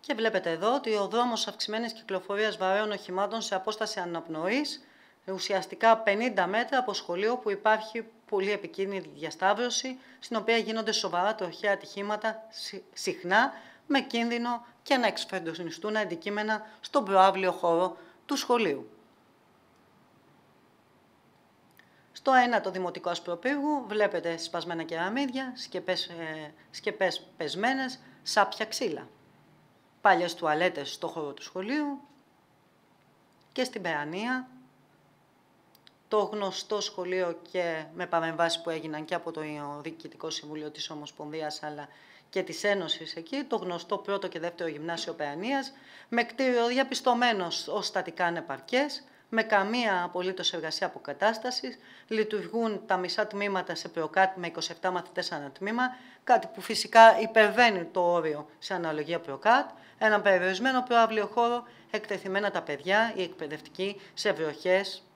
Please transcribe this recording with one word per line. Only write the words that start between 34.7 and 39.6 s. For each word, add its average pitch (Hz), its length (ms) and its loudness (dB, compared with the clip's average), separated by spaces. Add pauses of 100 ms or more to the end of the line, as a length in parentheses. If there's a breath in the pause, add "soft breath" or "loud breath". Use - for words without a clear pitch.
το 220 100 2
γνωστό 202 640 -2
σχολείο 180 580 -4 (120)
και 165 340 -2 (100)
με 175 120 -6
παρεμβάσεις 165 540 0
που 170 100 -6
έγιναν 156 340 -6
και 165 100 -4
από 170 180 -4
το 156 80 -8 (400)